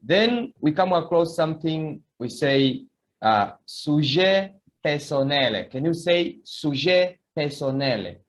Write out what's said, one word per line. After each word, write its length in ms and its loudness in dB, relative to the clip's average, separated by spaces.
Then 580 0
we 120 2
come 220 0
across 420 0
something 680 -4
we 100 -6
say, 560 0
uh, 300 2
sujet 880 0
personnel. 840 -2
Can 200 -8
you 80 0
say 500 0
sujet 760 0
personnel? 800 -4